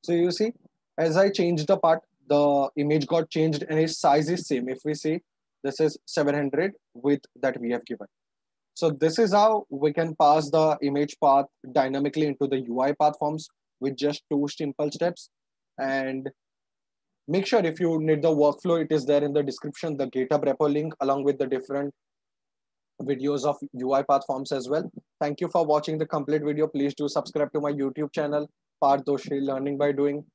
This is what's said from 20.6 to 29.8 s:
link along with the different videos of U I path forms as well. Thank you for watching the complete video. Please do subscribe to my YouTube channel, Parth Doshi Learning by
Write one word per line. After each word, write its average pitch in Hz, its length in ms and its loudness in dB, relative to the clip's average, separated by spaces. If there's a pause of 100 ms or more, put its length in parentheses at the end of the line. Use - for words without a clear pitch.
link 151 300 -2
along 139 220 0
with 139 160 0
the 139 80 0
different 135 480 -6 (1080)
videos 135 420 -4
of 143 140 0 (160)
U 127 180 -2
I 139 100 2
path 139 240 2
forms 139 260 -6
as 131 180 -6
well. 156 200 -2 (300)
Thank 147 220 -4
you 170 60 -4
for 170 180 0
watching 151 320 0
the 156 80 -2
complete 151 360 -2
video. 151 240 0
Please 143 280 -2
do 147 140 -4
subscribe 147 440 -2
to 151 80 0
my 147 100 -2
YouTube 143 420 -4
channel, 147 360 -2 (320)
Parth 139 240 4
Doshi 139 380 -2
Learning 135 340 -4
by 143 160 2